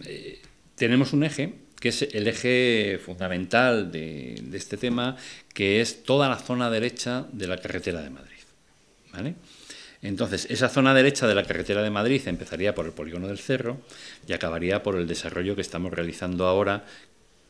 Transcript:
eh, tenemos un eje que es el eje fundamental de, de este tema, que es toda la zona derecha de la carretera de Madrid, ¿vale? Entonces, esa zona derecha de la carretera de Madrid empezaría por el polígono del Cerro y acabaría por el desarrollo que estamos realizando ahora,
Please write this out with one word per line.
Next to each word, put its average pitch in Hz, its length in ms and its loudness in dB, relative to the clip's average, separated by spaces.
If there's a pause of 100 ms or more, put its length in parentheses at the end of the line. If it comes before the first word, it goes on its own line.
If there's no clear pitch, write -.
eh, - 360 -14 (340)
tenemos 123 380 4
un 143 100 4
eje 156 320 -2 (240)
que 120 120 0
es - 120 -2
el 107 240 -2
eje 117 800 2
fundamental 92 880 2
de, 73 500 -8
de 76 160 -8
este - 180 -8
tema, 123 400 -2 (380)
que 101 260 4
es - 220 -2
toda 139 260 4
la 120 100 0
zona 123 320 -2
derecha 120 600 -2
de 95 160 -8
la 90 120 -2
carretera 87 440 -4
de 71 80 -12
Madrid, - 320 -18 (720)
¿vale? 127 220 -6 (680)
Entonces, 98 500 -4
esa 123 180 2
zona 135 240 6
derecha 135 360 6
de 101 80 6
la 98 80 2
carretera 101 380 0
de 107 80 0
Madrid 113 360 2
empezaría 90 480 -2
por 82 120 -4
el 80 60 -10
polígono 85 360 -8
del 98 100 -6
Cerro 127 420 -2 (460)
y 92 60 -4
acabaría 87 500 0
por 98 140 0
el 87 100 0
desarrollo 85 480 -2
que 98 60 -6
estamos 87 320 -4
realizando 87 540 -2
ahora, 98 380 2 (640)